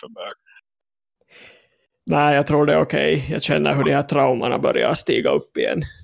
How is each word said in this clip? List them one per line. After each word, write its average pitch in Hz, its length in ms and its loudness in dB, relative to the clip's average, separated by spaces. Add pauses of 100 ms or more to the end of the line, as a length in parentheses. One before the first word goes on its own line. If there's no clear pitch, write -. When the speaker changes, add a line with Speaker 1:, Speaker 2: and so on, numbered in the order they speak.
Speaker 1:
för - 80 -16
bög? 92 260 -16 (1700)
Speaker 2:
Nej, 147 280 2
jag 139 120 2
tror 147 200 2
det 147 80 2
är 156 60 4
okej. 147 500 0
Jag - 120 -4
känner 147 320 0
hur 139 100 0
de 143 100 2
här 143 80 0
traumorna 135 560 0
börjar 120 360 0
stiga - 360 0
upp 147 260 -2
igen. 160 260 -2 (220)